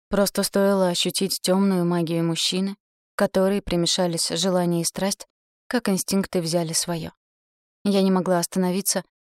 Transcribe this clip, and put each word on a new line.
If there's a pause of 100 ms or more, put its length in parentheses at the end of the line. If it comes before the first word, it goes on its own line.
Просто
стоило
ощутить
темную
магию
мужчины, (380)
в
которой
примешались
желание
и
страсть, (420)
как
инстинкты
взяли
свое. (760)
Я
не
могла
остановиться — (280)